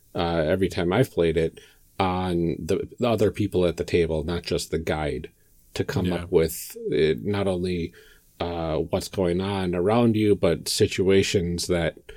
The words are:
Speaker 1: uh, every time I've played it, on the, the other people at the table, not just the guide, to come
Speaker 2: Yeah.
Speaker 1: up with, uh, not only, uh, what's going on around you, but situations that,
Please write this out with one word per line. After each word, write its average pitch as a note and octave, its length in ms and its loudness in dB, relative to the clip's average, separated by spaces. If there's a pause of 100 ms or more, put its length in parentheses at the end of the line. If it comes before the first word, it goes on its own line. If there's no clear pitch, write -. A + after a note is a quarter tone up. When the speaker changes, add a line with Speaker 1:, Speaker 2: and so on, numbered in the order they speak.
(140)
Speaker 1:
uh, E2+ 320 0
every F#2 220 2
time F2 240 -2
I've B2 200 2
played E2 240 2
it, D#2+ 240 0 (400)
on F2+ 580 0
the, F2 300 -2 (100)
the A#2+ 100 0
other G#2+ 220 2
people F#2+ 360 0
at E2 100 0
the - 80 -4
table, D#2+ 400 0
not E2+ 180 -4
just - 280 -4
the F2+ 80 -2
guide, D#2 520 -4 (440)
to - 100 -2
come F#2 220 -2
Speaker 2:
Yeah. F2+ 80 0 (100)
Speaker 1:
up F2 80 -8
with, E2 440 0 (160)
uh, D#2 300 2
not G2+ 240 -2
only, F2+ 460 -2 (480)
uh, E2 380 -4
what's E2 300 -4
going F2+ 320 0
on F#2+ 340 -2
around G#2+ 420 2
you, G#2 180 4
but E2+ 340 0
situations F#2+ 1000 2
that, E2+ 280 0 (200)